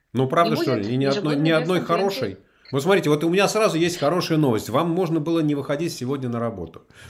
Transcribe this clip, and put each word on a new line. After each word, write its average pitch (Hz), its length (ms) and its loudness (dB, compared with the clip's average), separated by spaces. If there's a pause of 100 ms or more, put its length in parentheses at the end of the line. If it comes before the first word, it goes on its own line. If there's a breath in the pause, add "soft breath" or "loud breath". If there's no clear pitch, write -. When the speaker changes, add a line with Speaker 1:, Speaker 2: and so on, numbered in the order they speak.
(120)
Speaker 1:
Ну, 131 160 0
правда, 160 260 2
Speaker 2:
Не 339 80 -2
Speaker 1:
что 131 140 0
Speaker 2:
будет 101 100 -4
Speaker 1:
ли? 120 80 -2
И - 20 0
ни 135 80 0
одной, 135 120 2
Speaker 2:
ежегодной 151 280 -2
Speaker 1:
ни 160 60 2
одной 160 300 2
Speaker 2:
пресс-конференции? 190 400 -2
Speaker 1:
хорошей? 95 180 -6 (320 soft breath)
Вот 135 140 0
смотрите, 170 260 4
вот 151 140 2
у 165 40 0
меня 185 200 4
сразу 202 280 0
есть 170 220 0
хорошая 156 400 0
новость. 120 320 2
Вам 165 200 0
можно 165 280 0
было 165 220 0
не 147 160 0
выходить 151 360 -4
сегодня 131 360 -6
на 117 100 -4
работу. 101 480 -6 (240 loud breath)